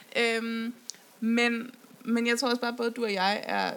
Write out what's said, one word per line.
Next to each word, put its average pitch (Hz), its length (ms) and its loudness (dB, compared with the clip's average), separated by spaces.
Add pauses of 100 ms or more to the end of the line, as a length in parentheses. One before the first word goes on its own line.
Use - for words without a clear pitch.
(160)
Øhm, 226 580 0 (460)
men, 233 500 2 (340)
men 233 220 2
jeg 240 120 2
tror 262 100 0
også 247 120 2
bare, 240 160 -2
både 233 140 -2
du 233 140 -4
og 214 80 -2
jeg 196 340 0
er 190 300 0